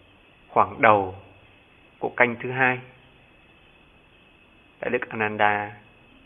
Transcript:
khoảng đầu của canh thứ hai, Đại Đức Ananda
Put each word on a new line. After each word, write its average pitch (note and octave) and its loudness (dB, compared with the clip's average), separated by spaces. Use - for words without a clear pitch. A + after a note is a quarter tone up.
khoảng G#2 0
đầu G2+ 4
của - -6
canh A#2+ 2
thứ B2 -8
hai, B2+ 0
Đại - -6
Đức B2 -6
Ananda G#2+ -2